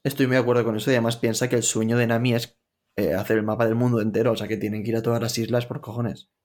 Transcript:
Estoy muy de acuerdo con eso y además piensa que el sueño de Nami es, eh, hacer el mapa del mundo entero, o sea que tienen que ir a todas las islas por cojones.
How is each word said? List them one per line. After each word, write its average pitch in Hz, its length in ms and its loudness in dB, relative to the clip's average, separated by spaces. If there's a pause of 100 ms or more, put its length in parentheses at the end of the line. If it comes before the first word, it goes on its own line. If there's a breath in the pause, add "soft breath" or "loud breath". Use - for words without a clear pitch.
Estoy 135 240 0
muy 127 100 4
de 127 40 4
acuerdo 120 220 2
con 110 140 0
eso 143 140 -2
y - 40 4
además 117 220 0
piensa 117 320 -2
que 123 80 0
el 113 60 0
sueño 113 340 0
de 120 100 2
Nami 117 280 2
es, - 220 -6 (380)
eh, 90 180 0
hacer 101 240 0
el 107 60 0
mapa 110 220 0
del 113 100 2
mundo 120 260 2
entero, 113 300 2
o 110 40 2
sea 107 120 -6
que 107 100 -2
tienen 107 260 -4
que 113 80 -4
ir 113 40 0
a 113 80 -2
todas 117 180 0
las 117 160 -4
islas 120 280 -2
por - 160 -10
cojones. 120 480 -8 (160)